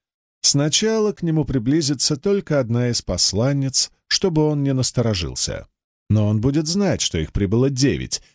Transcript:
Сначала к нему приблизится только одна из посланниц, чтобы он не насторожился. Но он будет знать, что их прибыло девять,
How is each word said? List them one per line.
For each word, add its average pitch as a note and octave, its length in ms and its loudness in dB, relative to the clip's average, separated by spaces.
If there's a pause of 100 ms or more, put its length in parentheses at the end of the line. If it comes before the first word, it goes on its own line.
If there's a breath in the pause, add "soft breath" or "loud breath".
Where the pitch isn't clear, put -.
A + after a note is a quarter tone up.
(420)
Сначала G#3+ 720 0
к - 100 -12
нему D#3+ 220 0
приблизится C#3 720 0
только G3 420 -2
одна A#2+ 300 0
из A#2+ 120 -2
посланниц, C3 920 -2 (160)
чтобы D#3+ 340 0
он D3+ 220 0
не C#3 100 0
насторожился. A2 960 -2 (420)
Но G#2+ 160 4
он G#2+ 140 2
будет C#3+ 260 0
знать, F3 340 0
что - 180 -4
их D#2 140 -4
прибыло A2+ 380 2
девять, B2 520 0 (120 soft breath)